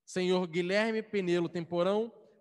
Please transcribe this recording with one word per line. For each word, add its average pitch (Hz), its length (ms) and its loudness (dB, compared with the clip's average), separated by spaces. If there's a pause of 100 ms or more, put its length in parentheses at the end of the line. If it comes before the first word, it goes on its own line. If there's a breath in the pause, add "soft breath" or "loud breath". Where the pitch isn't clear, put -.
Senhor 185 440 0
Guilherme 202 520 0
Penelo 175 480 0
Temporão, 180 640 -2 (280 loud breath)